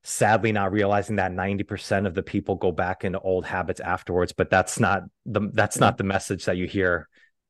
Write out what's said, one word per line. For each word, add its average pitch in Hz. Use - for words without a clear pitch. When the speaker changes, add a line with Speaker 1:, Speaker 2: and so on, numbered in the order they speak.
Speaker 1:
Sadly, 110
not 98
realizing 101
that 92
ninety 95
percent 101
of 92
the 120
people 98
go 90
back 90
into 92
old 92
habits 90
afterwards, 90
but -
that's -
not 95
the, 104
that's 107
Speaker 2:
Yeah. -
Speaker 1:
not 104
the -
message 95
that 95
you 90
hear 90